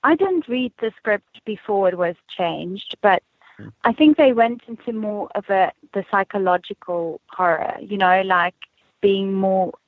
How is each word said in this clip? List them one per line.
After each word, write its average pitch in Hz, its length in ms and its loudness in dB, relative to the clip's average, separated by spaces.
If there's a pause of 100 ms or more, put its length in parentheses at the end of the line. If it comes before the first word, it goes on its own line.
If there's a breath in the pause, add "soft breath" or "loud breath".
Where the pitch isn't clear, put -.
I 285 100 4
didn't 370 340 -2
read 247 320 -4
the 220 160 -4
script - 480 -6
before 196 440 -2
it 180 100 0
was 175 180 -2 (200)
changed, 180 680 -8
but 190 200 4 (600 loud breath)
I 233 80 2
think 302 240 6
they 277 160 4
went 233 360 0
into 233 240 -12
more 214 420 -6
of 202 140 -8
a, 190 240 2 (220)
the 196 160 -4
psychological 180 1200 -2
horror, 170 520 -2
you 196 160 -8
know, 190 260 4
like, 180 320 0 (460)
being 196 320 2
more 190 400 0 (160)